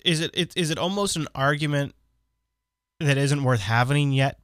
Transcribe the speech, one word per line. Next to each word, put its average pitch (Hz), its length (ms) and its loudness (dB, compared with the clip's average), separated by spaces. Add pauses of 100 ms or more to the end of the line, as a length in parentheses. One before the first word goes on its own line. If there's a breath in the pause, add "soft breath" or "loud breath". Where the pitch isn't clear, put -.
is 160 140 2
it, 165 140 -4
it, 175 220 -4
is 170 140 0
it 165 80 -4
almost 196 380 -2
an 156 180 -4
argument 143 600 -2 (1040)
that 139 180 2
isn't 143 260 0
worth 123 180 2
having 131 500 2
yet? 135 320 0